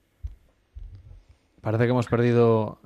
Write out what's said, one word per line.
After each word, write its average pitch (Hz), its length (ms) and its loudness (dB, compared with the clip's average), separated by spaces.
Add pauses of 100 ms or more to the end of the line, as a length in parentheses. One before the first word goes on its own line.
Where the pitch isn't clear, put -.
(1600)
Parece 110 240 -2
que 117 40 0
hemos 123 180 -2
perdido 117 800 2